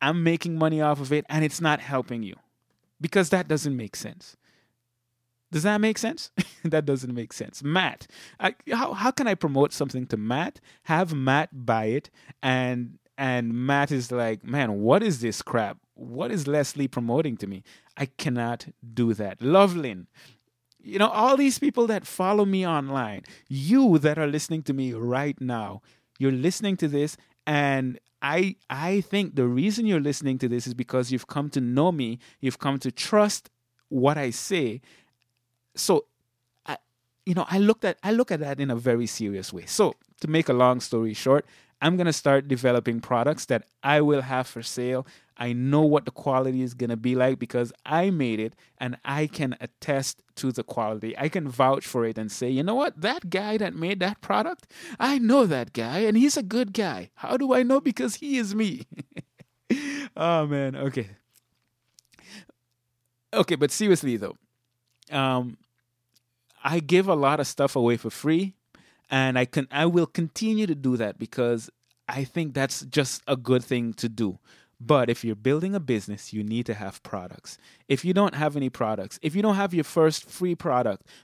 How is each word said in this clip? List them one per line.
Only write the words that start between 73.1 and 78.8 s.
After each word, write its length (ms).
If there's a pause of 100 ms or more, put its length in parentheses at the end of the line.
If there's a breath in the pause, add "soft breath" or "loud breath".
a 80
good 280
thing 320
to 120
do. 300 (480 soft breath)
But 240
if 140
you're 120
building 400
a 40
business, 540
you 100
need 220
to 80
have 300
products. 540 (300 soft breath)
If 160
you 100
don't 220
have 220
any 120
products, 520